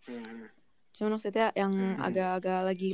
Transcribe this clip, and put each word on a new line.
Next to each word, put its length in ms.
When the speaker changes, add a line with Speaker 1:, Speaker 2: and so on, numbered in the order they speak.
Speaker 1:
Hmm. 400
Speaker 2:
Cuman 240
maksudnya 360
yang 200
Speaker 1:
Hmm. 280
Speaker 2:
agak-agak 640
lagi 280